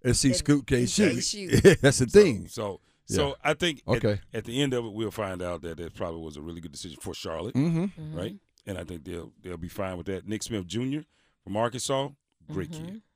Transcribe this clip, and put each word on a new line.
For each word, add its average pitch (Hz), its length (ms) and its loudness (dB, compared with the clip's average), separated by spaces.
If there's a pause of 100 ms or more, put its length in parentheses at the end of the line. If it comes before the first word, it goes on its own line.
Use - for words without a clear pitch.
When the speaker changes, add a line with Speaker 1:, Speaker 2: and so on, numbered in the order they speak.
Speaker 1:
and 123 120 4
see 139 120 4
Speaker 2:
And 127 80 4
Speaker 1:
Scoot 143 300 2
can't 127 160 2
Speaker 2:
he - 40 2
can't 202 280 4 (100)
Speaker 1:
shoot. 196 260 -6
Speaker 2:
shoot. 113 140 6
Speaker 1:
<laughs> - 0 -
Yeah, 185 160 12
that's 139 180 6
the 127 100 2
Speaker 3:
So, 208 140 10
Speaker 1:
thing. 107 260 2
Speaker 3:
so, 104 320 -6 (280)
Speaker 1:
Yeah. - 80 0
Speaker 3:
so 139 260 2
I 151 120 2
think 156 340 -2
at, 127 160 4
Speaker 1:
Okay. 104 160 2 (140)
Speaker 3:
at 110 100 -6
the 120 160 -4
end 139 140 2
of 120 100 -2
it, 107 80 -10
we'll 107 180 -4
find 92 320 -6
out 87 200 -6
that 82 160 -8
that 82 160 -10
probably 85 260 -6
was 78 160 -12
a 73 60 -12
really 85 180 -10
good 82 120 -14
decision 80 280 -14
for - 140 -10
Charlotte, 85 400 -8
Speaker 1:
Mm-hmm. 165 300 2
Speaker 2:
Mm-hmm. 156 320 -10
Speaker 3:
right? 165 200 -8 (300)
And 98 120 -8
I 87 60 -8
think 82 200 -12
they'll, 85 280 -10 (100)
they'll 90 140 -10
be 85 120 -10
fine 92 280 -6
with 85 100 -10
that. 95 220 -6
Nick 107 140 -6
Smith 101 240 -6
Junior 131 380 -4 (380)
from 95 140 -6
Arkansas, 131 540 -2 (400)
great 151 200 -6
Speaker 2:
Mm-hmm. 160 160 -12
Speaker 3:
kid. 208 160 -14 (140)